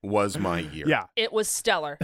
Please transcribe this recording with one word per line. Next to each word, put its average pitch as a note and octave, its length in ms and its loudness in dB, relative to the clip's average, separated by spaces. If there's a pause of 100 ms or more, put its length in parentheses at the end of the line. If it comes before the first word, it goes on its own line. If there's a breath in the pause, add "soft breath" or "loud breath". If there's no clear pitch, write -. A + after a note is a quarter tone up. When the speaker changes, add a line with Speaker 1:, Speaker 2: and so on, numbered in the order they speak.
Speaker 1:
was G2+ 340 2
my F2+ 220 0
year. D#2 300 -4
Speaker 2:
Yeah. B2+ 160 2 (100)
Speaker 3:
It A3+ 180 0
was G#3+ 140 0
stellar. D#3 580 -2